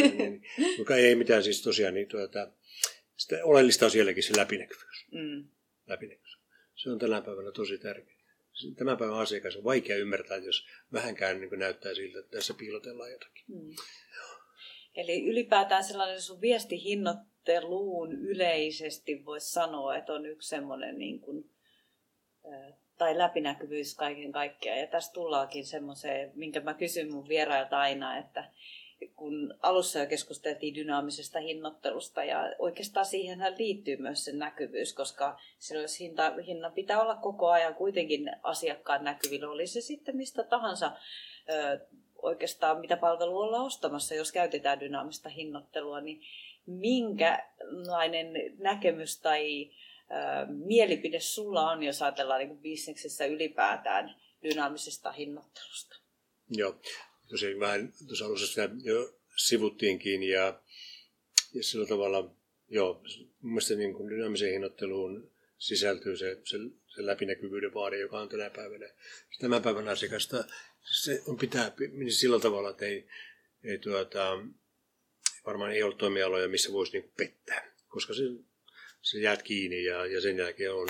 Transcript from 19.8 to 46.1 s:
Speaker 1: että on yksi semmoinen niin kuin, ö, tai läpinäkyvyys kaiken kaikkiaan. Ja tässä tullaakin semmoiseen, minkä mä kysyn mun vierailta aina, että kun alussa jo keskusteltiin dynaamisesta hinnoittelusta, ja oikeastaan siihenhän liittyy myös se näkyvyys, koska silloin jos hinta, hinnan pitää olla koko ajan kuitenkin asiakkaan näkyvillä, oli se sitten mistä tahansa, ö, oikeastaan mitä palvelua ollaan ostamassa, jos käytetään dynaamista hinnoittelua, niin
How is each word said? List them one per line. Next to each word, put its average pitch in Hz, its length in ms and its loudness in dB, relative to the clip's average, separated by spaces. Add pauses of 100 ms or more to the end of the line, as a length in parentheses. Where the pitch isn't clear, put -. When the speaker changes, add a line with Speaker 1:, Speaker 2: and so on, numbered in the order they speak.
Speaker 1:
että 151 160 -6
on 151 140 -6
yksi 156 220 -12
semmoinen 139 500 -8
niin - 220 -8
kuin, 147 300 -12 (920)
ö, 139 280 -18 (260)
tai 160 200 2
läpinäkyvyys 147 760 0
kaiken 143 380 -6
kaikkiaan. 143 480 -4
Ja 151 60 -2
tässä 165 260 -2
tullaakin 143 540 -2
semmoiseen, 139 680 -6
minkä 151 260 -6
mä 147 140 -4
kysyn 165 380 -4
mun 143 160 -10
vierailta 147 500 2
aina, 135 400 0
että - 320 -10 (640)
kun 147 460 -6
alussa 180 360 4
jo 143 80 0
keskusteltiin 147 680 -4
dynaamisesta 147 680 -4
hinnoittelusta, 156 840 -6
ja 151 340 -2
oikeastaan 196 480 0
siihenhän 185 520 -2
liittyy 202 380 -2
myös 139 280 -4
se 143 80 -6
näkyvyys, 147 600 -4
koska - 460 -4 (200)
silloin 156 260 -6
jos - 160 -8
hinta, 160 320 0 (140)
hinnan 165 260 -6
pitää 208 300 2
olla 220 140 2
koko 196 320 2
ajan 165 260 8
kuitenkin 160 560 0 (120)
asiakkaan 147 600 0
näkyvillä, 143 460 0
oli 170 160 -2
se 233 140 -4
sitten 277 360 -6
mistä 262 260 -2
tahansa, 220 500 0 (560)
ö, 147 320 0 (420)
oikeastaan 160 580 2
mitä 170 160 2
palvelua 175 480 2
ollaan 233 220 0
ostamassa, 147 480 -4
jos 156 180 -4
käytetään 147 480 2
dynaamista 143 480 -8
hinnoittelua, 147 720 -8
niin 156 200 -12 (460)